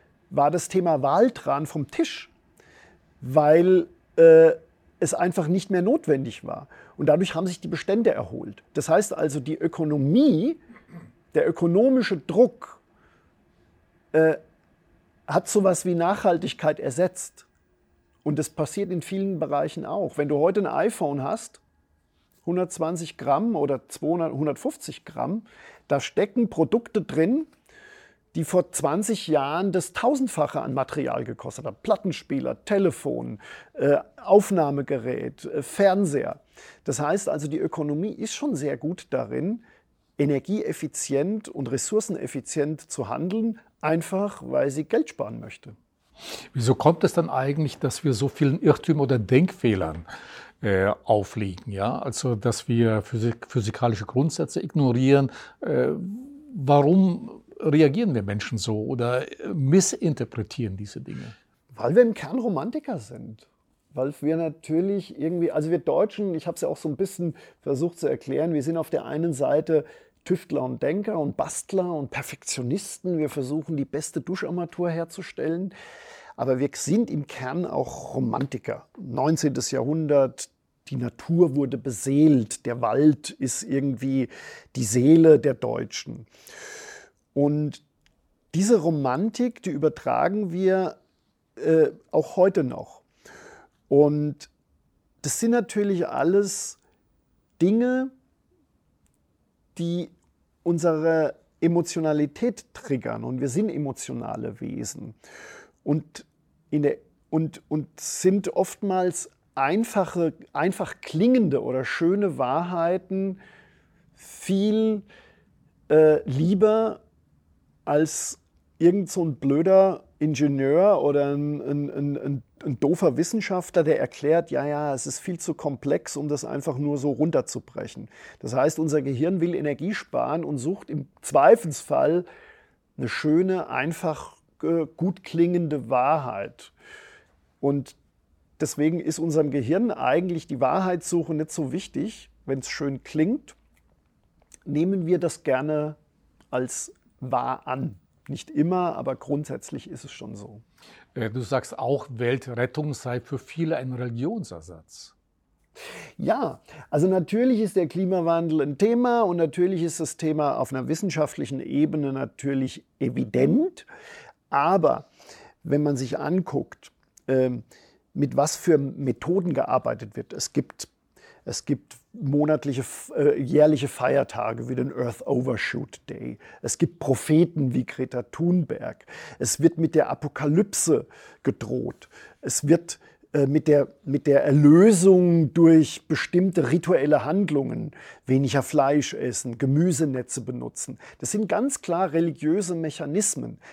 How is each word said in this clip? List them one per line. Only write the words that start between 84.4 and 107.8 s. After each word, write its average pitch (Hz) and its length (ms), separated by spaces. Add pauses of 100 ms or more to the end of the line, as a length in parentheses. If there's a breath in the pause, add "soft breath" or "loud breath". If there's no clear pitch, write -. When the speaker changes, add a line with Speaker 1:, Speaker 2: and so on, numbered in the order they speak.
Speaker 1:
die 131 80
Seele 143 560
der 139 140
Deutschen. 117 720 (1080 loud breath)
Und 147 500 (720)
diese 202 260
Romantik, 160 840
die - 80
übertragen 156 800
wir, 185 460 (580)
äh, 160 320 (240)
auch 151 240
heute 185 280
noch. - 380 (840 loud breath)
Und 147 640 (720)
das - 180
sind 226 120
natürlich 202 560
alles 180 720 (840)
Dinge, 247 500 (1700)
die 170 320 (520)
unsere 160 720 (260)
Emotionalität 165 1120
triggern. 113 500
Und 123 180
wir 139 80
sind 196 200
emotionale 120 920
Wesen. 113 540 (680 loud breath)
Und - 420 (460)
in 147 120
der, 143 140 (320)
und, 160 400
und 156 180 (120)